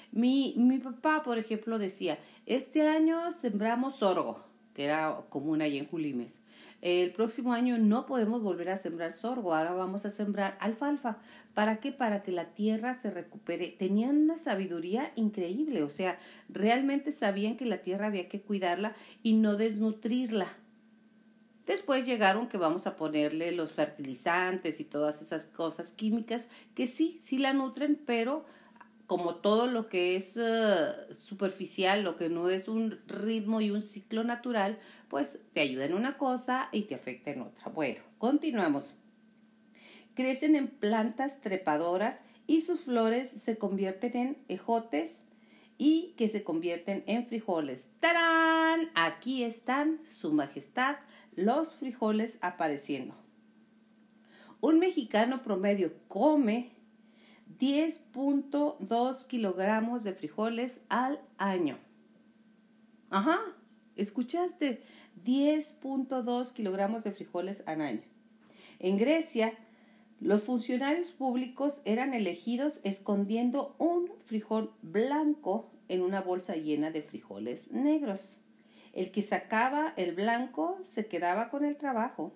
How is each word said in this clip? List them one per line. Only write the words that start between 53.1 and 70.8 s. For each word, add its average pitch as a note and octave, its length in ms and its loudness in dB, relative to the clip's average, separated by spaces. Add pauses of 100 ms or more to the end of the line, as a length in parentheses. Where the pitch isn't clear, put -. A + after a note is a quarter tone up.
Un D#4+ 200 8
mexicano B3 600 2
promedio G3 520 2 (160)
come B3 640 4 (880)
diez D4 420 2
punto C#4 800 0
dos A#3+ 420 0
kilogramos A3 800 0
de G3 80 -4
frijoles A#3 800 -4
al C4 320 0 (160)
año. F#3 400 0 (1300)
Ajá, B3+ 300 2 (560)
¿escuchaste? C4+ 880 -2 (400)
Diez C#4+ 480 2
punto C4+ 520 -4
dos B3 280 -2
kilogramos G#3 540 -2
de G3+ 80 -4
frijoles F#3 540 -8
al D#3 120 -4
año. D3 240 -4 (760)
En F#3+ 180 2
Grecia, A#3+ 560 2 (640)
los G#3 240 4
funcionarios B3+ 680 0